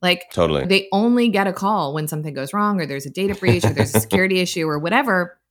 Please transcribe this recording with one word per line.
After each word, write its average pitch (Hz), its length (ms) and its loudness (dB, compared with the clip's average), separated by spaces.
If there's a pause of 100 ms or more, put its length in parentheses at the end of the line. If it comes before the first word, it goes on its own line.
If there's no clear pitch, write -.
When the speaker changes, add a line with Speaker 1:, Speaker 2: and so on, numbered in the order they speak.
Speaker 1:
Like, - 280 0
Speaker 2:
Totally. 78 360 2
Speaker 1:
they 190 260 0
only 233 380 2
get 196 160 2
a 185 60 -2
call 185 420 -2
when 156 120 -4
something 151 280 -8
goes 135 180 -8
wrong 208 280 0
or 151 60 -2
there's 139 200 -8
a 135 40 -10
data 196 240 -4
breach 180 300 2
or 110 60 2
there's - 240 -2
a 110 60 4
Speaker 2:
<laughs> - 0 -
Speaker 1:
security 185 400 2
issue 175 280 -2
or 151 100 0
whatever. 185 600 0 (120)